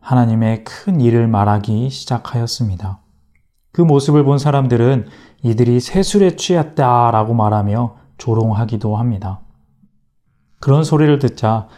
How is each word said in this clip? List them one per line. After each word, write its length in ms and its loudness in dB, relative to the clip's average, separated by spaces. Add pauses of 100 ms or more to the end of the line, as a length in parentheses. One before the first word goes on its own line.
하나님의 600 0
큰 380 -4
일을 260 2
말하기 640 0
시작하였습니다. 1120 -6 (720)
그 100 0
모습을 420 4
본 140 2
사람들은 720 0 (340)
이들이 380 2
세술에 560 0
취했다라고 960 0
말하며 640 -2 (200)
조롱하기도 800 -2
합니다. 440 -6 (1200)
그런 240 2
소리를 340 2
듣자 480 -2 (120)